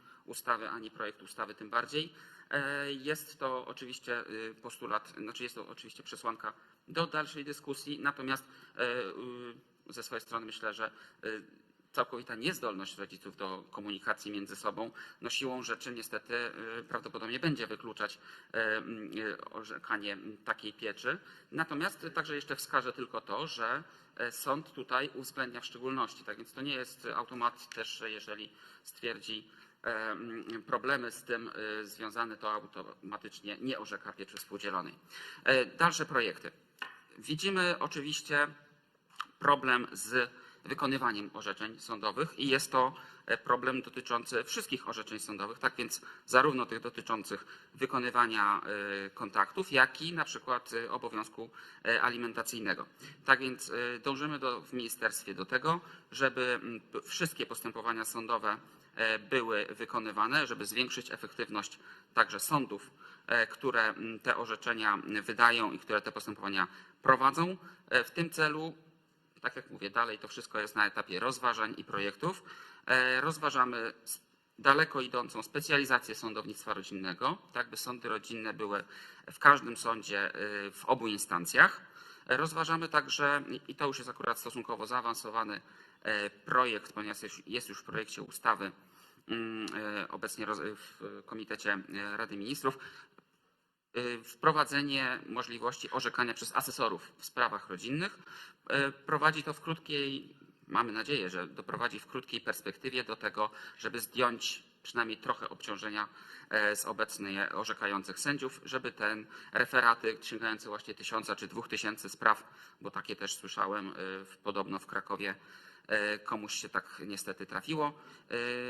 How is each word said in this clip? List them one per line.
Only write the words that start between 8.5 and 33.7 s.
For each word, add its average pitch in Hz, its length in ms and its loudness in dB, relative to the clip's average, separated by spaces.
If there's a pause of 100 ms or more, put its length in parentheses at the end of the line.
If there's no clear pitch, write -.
e, - 40 -2
e, 120 1120 -4
ze 120 100 -8
swojej 113 180 -6
strony 113 240 -6
myślę, 107 280 -6
że, 110 120 -2 (380)
e, - 40 -6 (640)
całkowita 123 440 -2
niezdolność 110 640 -4
rodziców 95 400 -12
do 95 340 -6
komunikacji 104 600 -4
między 98 240 -6
sobą, 104 360 -4 (300)
no 120 80 -6
siłą 127 340 -2
rzeczy 117 280 -6
niestety, 117 440 -6
e, 117 480 -6
prawdopodobnie 117 560 -6
będzie 131 280 2
wykluczać, 107 520 -6 (340)
e, 110 240 4
m, 107 340 -6 (220)
e, - 120 -10
orzekanie, 104 680 -6
m, 104 320 -10
takiej 110 280 -4
pieczy. 123 440 -4 (340)
Natomiast 160 640 -2
także 151 220 -2
jeszcze 143 200 -4
wskażę 127 380 0
tylko 117 280 -6
to, 123 260 -4
że, 123 360 -2 (340)
e, 117 140 -2
sąd 143 420 -2
tutaj 131 400 0
uwzględnia 127 480 -6
w - 40 -8
szczególności, 123 580 -4
tak 104 140 -6
więc 113 160 -14
to 131 80 -10
nie 139 140 -2
jest 127 400 -8
automat 120 540 -2
też, 113 180 -6
że 113 240 -8
jeżeli 107 380 -10 (340)
stwierdzi, 113 640 -8 (360)
e, 110 280 -2
m, 113 540 -8
problemy 123 460 0
z - 120 -14
tym, 117 280 -4 (300)
e, 104 40 -10
związane, 110 520 -6
to 107 140 -2
automatycznie 104 1080 -8
nie 131 220 -4